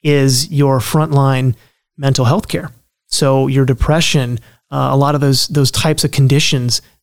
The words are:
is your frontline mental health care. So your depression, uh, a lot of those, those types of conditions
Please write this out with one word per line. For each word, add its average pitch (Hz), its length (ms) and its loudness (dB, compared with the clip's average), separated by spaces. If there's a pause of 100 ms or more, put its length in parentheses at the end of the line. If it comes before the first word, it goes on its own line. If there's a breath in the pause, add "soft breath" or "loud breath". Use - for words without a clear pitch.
is 139 480 2
your 139 280 2
frontline 139 760 0 (440 soft breath)
mental 135 260 0
health 156 240 0
care. - 220 -8 (380)
So 135 380 0
your 135 200 0
depression, 135 720 0 (320 soft breath)
uh, 135 200 -2
a 135 60 0
lot 139 180 2
of 143 60 -2
those, 135 280 0
those 143 220 0
types - 320 -2
of 143 100 -2
conditions 135 680 0 (220 soft breath)